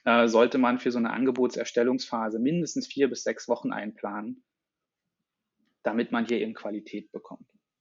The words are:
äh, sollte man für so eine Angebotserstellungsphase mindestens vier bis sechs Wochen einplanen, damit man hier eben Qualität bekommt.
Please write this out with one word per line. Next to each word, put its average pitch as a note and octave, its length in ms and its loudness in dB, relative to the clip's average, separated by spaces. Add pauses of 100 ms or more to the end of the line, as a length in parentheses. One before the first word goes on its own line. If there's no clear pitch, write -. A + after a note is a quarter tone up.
äh, A#2 240 6
sollte A#2 300 6
man B2+ 220 2
für B2+ 120 0
so A#2+ 60 -2
eine A#2 140 0
Angebotserstellungsphase A#2+ 1300 0
mindestens C#3 480 -2
vier C#3 200 2
bis - 160 -6
sechs - 240 -4
Wochen A#2+ 240 -2
einplanen, G#2 720 -8 (1400)
damit A2 280 -2
man A#2 140 0
hier A2+ 160 0
eben A2 120 -4
Qualität G#2 600 -10
bekommt. - 340 -16 (340)